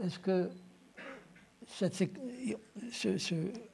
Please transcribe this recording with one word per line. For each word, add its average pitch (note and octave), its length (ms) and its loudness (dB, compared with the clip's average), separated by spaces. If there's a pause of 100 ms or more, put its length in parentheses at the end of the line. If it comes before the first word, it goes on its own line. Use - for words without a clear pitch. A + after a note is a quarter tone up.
est-ce F3+ 160 -2
que F#3 320 4 (1120)
cette - 300 0
sé-, - 160 4 (800)
ce, G3 280 2
ce, - 180 0 (380)